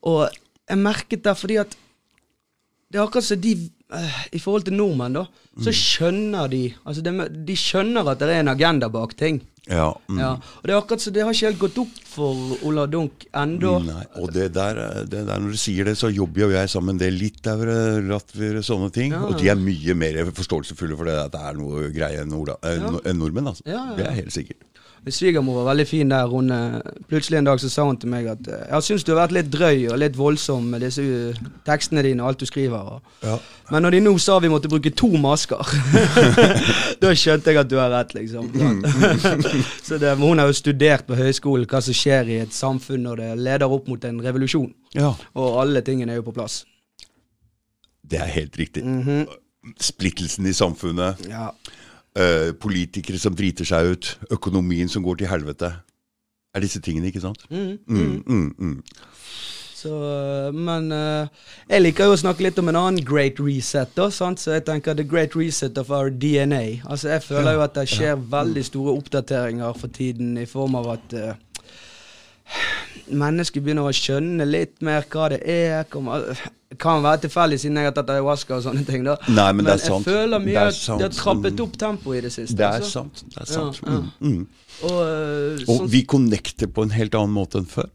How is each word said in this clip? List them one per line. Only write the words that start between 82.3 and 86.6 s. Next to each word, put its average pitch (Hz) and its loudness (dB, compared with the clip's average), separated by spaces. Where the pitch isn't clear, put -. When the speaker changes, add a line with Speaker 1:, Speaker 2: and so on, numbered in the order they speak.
Speaker 1:
siste, 117 -6
Speaker 2:
Det 104 4
er 104 0
Speaker 1:
altså. 104 -6
Speaker 2:
sant, 143 -10
det - -16
er - -12
sant. 151 -6
Speaker 1:
Ja, 147 -2
ja. 120 0
Speaker 2:
Mm, - -6
mm. 98 0
Speaker 1:
Og, 165 -2
eh, 156 -4
Speaker 2:
Og 123 4
Speaker 1:
sånn 127 -2
Speaker 2:
vi 127 6
connecter 117 0